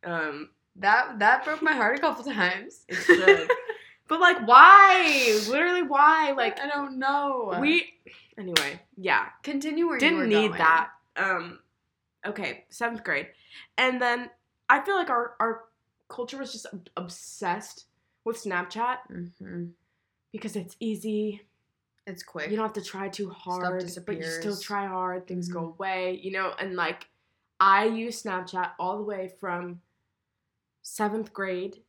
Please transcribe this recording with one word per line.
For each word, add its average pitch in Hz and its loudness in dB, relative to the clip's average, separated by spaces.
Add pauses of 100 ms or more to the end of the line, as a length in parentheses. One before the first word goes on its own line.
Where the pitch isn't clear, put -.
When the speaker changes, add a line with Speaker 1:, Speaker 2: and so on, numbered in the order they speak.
Speaker 1:
Um, 156 -8 (260)
Speaker 2:
That, 214 0
that 226 4
broke 302 -6
my 311 0
heart 240 0
a 277 -4
couple 302 -2
times. 202 -4
Speaker 1:
It - -8
should. 370 6
Speaker 2:
<laughs> - -10 (500)
Speaker 1:
But, 320 0
like, 349 4
why? 302 10
Literally, 339 0
why? 294 4
Like, 240 -2
Speaker 2:
I 277 -6
don't 285 -6
know. 269 -2
Speaker 1:
we, 320 0 (440)
anyway, 165 0 (160)
yeah. 165 0 (140)
Speaker 2:
Continue 302 -4
where 294 -2
you 240 0
Speaker 1:
Didn't 330 2
Speaker 2:
were 269 0
Speaker 1:
need 214 2
Speaker 2:
going. 165 -8
Speaker 1:
that. 165 2 (240)
Um, 175 -4 (640)
okay, 202 -10
seventh 233 -8
grade. 156 -4 (480)
And 254 -2
then 240 -2 (380)
I 269 4
feel 392 -2
like 339 -2
our, 240 -2
our 226 -2 (460)
culture 247 -12
was 269 -12
just 226 -16
ob-, 175 -18
obsessed 180 -10 (400)
with 226 -6
Snapchat 202 -6 (120)
Speaker 2:
Mm-hmm. 175 -12 (680)
Speaker 1:
because 214 -12
it's 185 -12
easy. 214 -6 (680)
Speaker 2:
It's 185 -16
quick. 156 -10
Speaker 1:
You 214 -4
don't 220 -4
have 214 -8
to 202 -10
try 196 -12
too 196 -10
Speaker 2:
Stuff - -18
Speaker 1:
hard, 180 -8 (420)
but 170 -8
you 160 -12
still 165 -8
Speaker 2:
disappears. 202 -8
Speaker 1:
try 202 -6
hard, 185 -6
things 180 -8
go 175 -8
Speaker 2:
Mm-hmm. 165 -6 (140)
Speaker 1:
away, 185 -4
you 190 -10
know? 190 -6
And, 190 -8
like, 165 -6 (520)
I 196 4
used 226 -4
Snapchat 180 -6
all 185 -6
the 214 -8
way 196 -8 (100)
from 175 -8 (1040)
seventh 214 -6
grade 190 -8 (120)